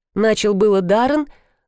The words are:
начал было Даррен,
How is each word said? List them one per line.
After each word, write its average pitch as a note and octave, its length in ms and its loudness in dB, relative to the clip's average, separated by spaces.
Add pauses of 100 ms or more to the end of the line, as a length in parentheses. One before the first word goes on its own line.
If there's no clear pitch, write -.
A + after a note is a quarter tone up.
(140)
начал G#3 400 0
было G3 280 2
Даррен, B3+ 460 0 (400)